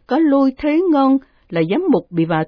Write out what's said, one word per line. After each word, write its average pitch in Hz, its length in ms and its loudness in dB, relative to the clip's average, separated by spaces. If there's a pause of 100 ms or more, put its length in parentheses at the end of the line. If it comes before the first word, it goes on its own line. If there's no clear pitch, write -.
có - 120 -2
Lôi 277 400 2
Thế 302 220 -2 (120)
Ngân 269 260 2 (300)
là 165 220 -2
giám 294 120 -2 (100)
mục 170 180 0
bị 170 140 -2
và 160 240 -2